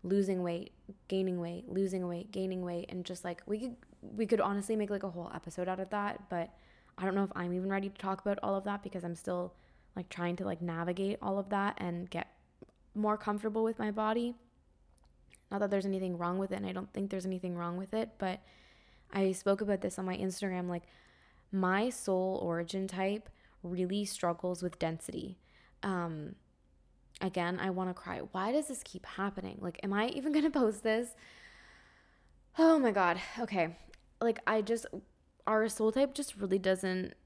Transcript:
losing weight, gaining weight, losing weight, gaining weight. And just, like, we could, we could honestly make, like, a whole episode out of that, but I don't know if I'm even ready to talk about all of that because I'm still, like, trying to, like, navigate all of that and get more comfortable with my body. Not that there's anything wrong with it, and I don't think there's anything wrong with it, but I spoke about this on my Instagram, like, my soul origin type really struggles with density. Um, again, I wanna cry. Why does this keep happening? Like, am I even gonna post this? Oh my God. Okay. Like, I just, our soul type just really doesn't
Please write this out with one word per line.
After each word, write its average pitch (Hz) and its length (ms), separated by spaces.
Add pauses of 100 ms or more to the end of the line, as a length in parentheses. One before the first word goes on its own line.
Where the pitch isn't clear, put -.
losing 190 400
weight, 170 300 (340)
gaining 190 320
weight, 175 300
losing 190 380
weight, 175 240
gaining 190 320
weight. 175 260
And 180 160
just, 180 180
like, 175 220
we 214 140
could, 240 160 (260)
we 214 240
could 220 160
honestly 202 340
make, 208 140
like, 196 140
a 196 60
whole 175 240
episode 180 360
out 185 100
of 190 120
that, 202 380
but 170 240 (440)
I 185 80
don't 190 100
know 196 80
if 196 100
I'm 175 200
even 185 160
ready 196 180
to 196 100
talk 190 240
about 202 220
all 196 120
of 196 100
that 202 180
because 185 220
I'm 170 100
still, 180 380 (420)
like, 185 140
trying 175 260
to, 185 100
like, 175 160
navigate 175 600
all 196 180
of 196 100
that 202 280
and 175 320
get - 180 (680)
more 214 240
comfortable 214 460
with 220 160
my 220 100
body. 220 460 (1120)
Not 196 120
that 202 100
there's 196 140
anything 190 320
wrong 175 200
with 196 140
it, 190 40
and 196 100
I 185 80
don't 185 180
think 196 180
there's 185 160
anything 180 300
wrong 175 220
with 190 160
it, 220 240
but 185 240 (720)
I 196 180
spoke 196 300
about 202 200
this 190 160
on 190 80
my 185 120
Instagram, 185 500
like, 175 160 (680)
my 190 380
soul 185 540
origin 170 440
type 190 420 (340)
really 185 420
struggles 175 560
with 175 160
density. - 600 (460)
Um, 170 520 (840)
again, 180 380
I 190 100
wanna 185 240
cry. - 260 (120)
Why 196 200
does 294 160
this 254 160
keep - 220
happening? 196 560
Like, 180 220
am 196 100
I 214 140
even 277 240
gonna 302 180
post 220 340
this? 226 320 (1400)
Oh 320 220
my 240 120
God. 180 280 (200)
Okay. 175 380 (420)
Like, 233 280
I 220 140
just, 226 260 (580)
our 214 240
soul 220 220
type 269 240
just - 200
really 196 220
doesn't 185 560 (120)